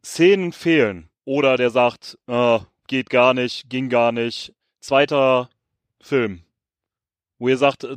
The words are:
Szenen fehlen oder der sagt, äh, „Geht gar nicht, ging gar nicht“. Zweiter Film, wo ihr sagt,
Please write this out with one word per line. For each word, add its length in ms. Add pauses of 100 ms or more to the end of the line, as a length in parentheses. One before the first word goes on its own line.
Szenen 480
fehlen 560 (160)
oder 320
der 120
sagt, 480 (100)
äh, 320 (280)
„Geht 220
gar 240
nicht, 360
ging 200
gar 240
nicht“. 400 (260)
Zweiter 720 (500)
Film, 440 (960)
wo 100
ihr 80
sagt, 280 (120)